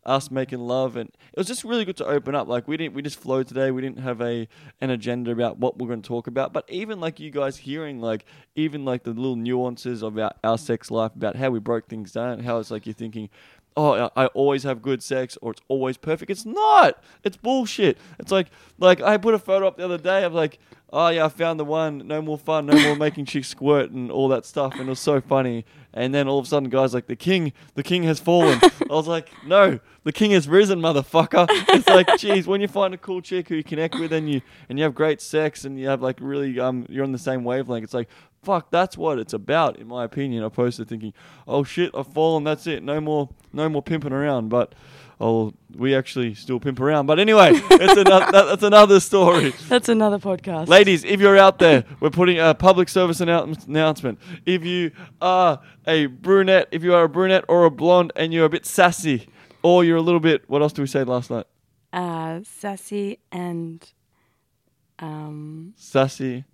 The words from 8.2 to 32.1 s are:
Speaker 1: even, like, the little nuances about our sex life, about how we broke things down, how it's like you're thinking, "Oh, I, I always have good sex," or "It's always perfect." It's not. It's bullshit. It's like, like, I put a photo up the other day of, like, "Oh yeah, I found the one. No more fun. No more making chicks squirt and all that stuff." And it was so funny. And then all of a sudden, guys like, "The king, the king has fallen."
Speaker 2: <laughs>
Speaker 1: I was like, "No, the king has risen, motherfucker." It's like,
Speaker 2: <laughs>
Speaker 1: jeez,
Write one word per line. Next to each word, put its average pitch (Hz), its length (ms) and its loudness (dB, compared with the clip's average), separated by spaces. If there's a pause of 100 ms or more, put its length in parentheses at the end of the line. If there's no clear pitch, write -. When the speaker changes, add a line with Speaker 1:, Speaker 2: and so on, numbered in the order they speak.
Speaker 1:
even, 151 300 -6
like, 123 180 -6
the 120 80 -10
little 123 240 -6
nuances 123 680 -6
about 107 420 -6
our 113 120 0
sex - 320 -8
life, 113 240 -4
about 107 220 -8
how 131 140 -4
we 117 100 -4
broke 113 300 -6
things 110 240 -14
down, 117 260 -10
how 120 200 -6
it's 110 120 -12
like 107 140 -12
you're 110 80 -12
thinking, 110 360 -14 (460)
"Oh, 127 400 0
I, 131 80 0
I - 40 2
always 139 360 -2
have 131 180 -8
good 131 220 -6
sex," 131 380 -8
or 113 100 -10
"It's - 160 -16
always 131 300 -4
perfect." 160 340 -8
It's 208 140 -10
not. 403 580 2 (220)
It's 196 100 -6
bullshit. 233 600 -2 (200)
It's - 140 -10
like, 190 160 -2 (320)
like, 180 220 4
I 214 160 2
put 220 160 0
a 208 60 0
photo 190 280 -2
up 185 80 -4
the 175 80 -10
other 180 140 -6
day 185 260 -2
of, 170 100 -4
like, 156 240 -4 (360)
"Oh 170 160 0
yeah, 165 160 0
I 156 40 0
found 165 300 -4
the 151 60 -4
one. 151 420 -6
No 151 140 -6
more 151 160 -8
fun. 151 300 -4
No 147 140 6
more 147 140 0
making 151 300 -4
chicks 135 240 -8
squirt 139 420 0
and 123 180 -10
all 135 200 -2
that 127 160 -2
stuff." 135 300 -6
And 131 80 -12
it 131 60 -8
was 131 120 -8
so 147 180 0
funny. 127 460 -4 (280)
And 127 200 -6
then 143 140 -2
all 139 100 -2
of 131 80 -4
a - 20 -18
sudden, 139 220 -2
guys 131 240 0
like, 123 140 -6
"The 123 100 -8
king, 170 340 -2 (220)
the 143 100 -8
king 180 200 -2
has 160 180 -2
fallen." 170 400 2
Speaker 2:
<laughs> - 20 6
Speaker 1:
I - 300 2
was 156 140 -2
like, 165 220 -6 (160)
"No, 170 340 4 (240)
the 151 80 -4
king 214 200 0
has 170 160 2
risen, 190 320 4
motherfucker." 165 680 2
It's 370 380 4
like, 185 200 6
Speaker 2:
<laughs> - 0 -
Speaker 1:
jeez, 202 380 0